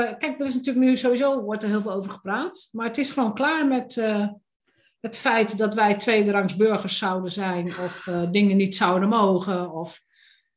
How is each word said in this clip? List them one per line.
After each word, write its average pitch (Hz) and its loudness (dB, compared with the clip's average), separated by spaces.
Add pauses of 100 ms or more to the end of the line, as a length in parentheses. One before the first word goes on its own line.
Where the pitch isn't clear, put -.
(180)
kijk, 277 -6
er 285 -2
is 262 -2
natuurlijk 254 0
nu 254 4
sowieso, 254 2
wordt 208 -6
er 208 -2
heel 208 0
veel 202 -6
over 190 -6
gepraat, 254 -6
maar 226 -6
het 233 -6
is 277 -2
gewoon 226 0
klaar 294 0
met, 247 -2
eh, 214 0 (720)
het - -10
feit 226 0
dat 208 0
wij 208 4
tweederangs 202 2
burgers 202 2
zouden 185 -2
zijn 180 -2
of, 180 -8
eh, 175 -2
dingen 202 4
niet 190 2
zouden 185 2
mogen. 190 2
Of, 165 -10 (560)